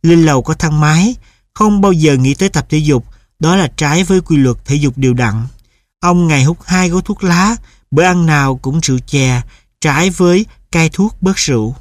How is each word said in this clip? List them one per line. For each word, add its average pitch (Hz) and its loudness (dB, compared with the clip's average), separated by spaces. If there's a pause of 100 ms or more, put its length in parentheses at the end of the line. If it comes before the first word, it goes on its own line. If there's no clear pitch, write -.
lên 170 4
lầu 143 2
có 156 -4
thang 151 -2
máy, 165 2 (400)
không 208 2
bao 196 4
giờ 156 2
nghĩ 131 2
tới 190 -2
tập 151 -4
thể 156 -2
dục, 147 0 (340)
đó 175 0
là 170 0
trái 156 0
với 185 0
quy 165 -2
luật 131 2
thể 139 -2
dục 143 -2
đều 127 0
đặn. 117 -2 (540)
Ông 175 0
ngày 139 2
hút 165 0
hai 185 -2
gói 180 -2
thuốc 202 -8
lá, 190 0 (340)
bữa 147 2
ăn 180 2
nào 139 0
cũng 135 -4
rượu 131 -2
chè, 131 -2 (380)
trái 160 0
với 180 0 (240)
cai 160 0
thuốc 202 -4
bớt 190 0
rượu. 120 -2